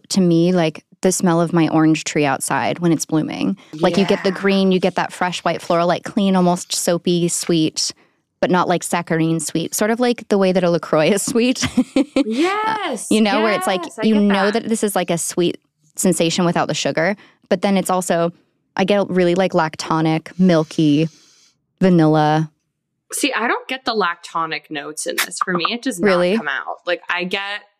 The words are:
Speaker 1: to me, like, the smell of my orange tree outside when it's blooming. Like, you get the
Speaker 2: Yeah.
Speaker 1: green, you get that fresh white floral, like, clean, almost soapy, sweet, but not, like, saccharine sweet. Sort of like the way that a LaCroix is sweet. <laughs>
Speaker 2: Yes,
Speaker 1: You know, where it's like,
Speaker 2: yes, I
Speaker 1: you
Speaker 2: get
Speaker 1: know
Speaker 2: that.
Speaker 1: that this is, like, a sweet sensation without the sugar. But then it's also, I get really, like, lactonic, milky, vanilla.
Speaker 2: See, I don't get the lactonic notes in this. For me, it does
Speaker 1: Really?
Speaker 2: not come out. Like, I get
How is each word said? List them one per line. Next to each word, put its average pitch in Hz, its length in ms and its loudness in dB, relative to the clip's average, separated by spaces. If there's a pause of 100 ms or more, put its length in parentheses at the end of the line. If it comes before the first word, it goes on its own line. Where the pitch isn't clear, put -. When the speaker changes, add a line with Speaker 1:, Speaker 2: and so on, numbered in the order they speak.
(100)
Speaker 1:
to - 100 0
me, 175 320 4
like, 165 320 0 (180)
the 190 100 4
smell 170 280 2
of 170 140 0
my 165 140 2
orange 160 360 2
tree 147 220 -2
outside 135 540 -2
when 170 120 2
it's 147 140 -2
blooming. - 500 -4 (160)
Like, 170 240 -2
you 196 80 4
get 196 180 0
the 196 60 0
Speaker 2:
Yeah. 185 100 0
Speaker 1:
green, 190 340 2
you 185 60 2
get 180 180 -2
that - 180 -2
fresh 180 280 -4
white 170 200 -4
floral, 170 260 0
like, 170 160 -2
clean, 196 320 0
almost 180 380 0
soapy, 175 540 0
sweet, - 640 -2 (480)
but 170 80 2
not, 175 180 2
like, 175 140 -2
saccharine 165 580 -2
sweet. - 340 -6
Sort 214 160 0
of 226 100 -2
like 247 280 -2
the 208 80 2
way 190 160 4
that 180 100 0
a 180 60 2
LaCroix 160 440 2
is 196 100 -2
sweet. 240 420 0 (320)
<laughs> 285 300 0
Speaker 2:
Yes, 370 840 -2
Speaker 1:
You 220 120 4
know, 208 200 2
where 220 120 2
it's - 120 -2
like, 190 180 0
Speaker 2:
yes, - 140 -12
I 220 40 -8
Speaker 1:
you 220 140 4
Speaker 2:
get 208 80 4
Speaker 1:
know 196 260 2
Speaker 2:
that. 214 140 -2
Speaker 1:
that - 40 -8
this 220 160 -2
is, 202 100 -2
like, 180 140 -2
a 170 80 0
sweet - 420 -2 (380)
sensation 180 480 0
without 170 240 0
the - 60 -4
sugar. 160 420 -2 (320)
But 190 140 0
then 196 160 2
it's 185 120 -2
also, 175 420 0 (440)
I 196 80 0
get 202 240 2
really, 180 260 2
like, 185 180 0
lactonic, 160 840 -2
milky, 160 720 2 (720)
vanilla. 156 720 4 (640)
Speaker 2:
See, - 200 -2
I 220 160 -2
don't 440 200 -6
get 262 160 -8
the 233 100 -4
lactonic 170 760 -4
notes 151 360 -10
in 175 100 -6
this. - 280 -4
For 185 80 -4
me, 175 180 0
it 240 120 -6
does 202 180 -4
Speaker 1:
Really? 180 320 2
Speaker 2:
not 220 60 0
come 151 100 -6
out. 120 280 -6 (100)
Like, 175 240 -4
I 180 140 -4
get 202 380 -6 (180)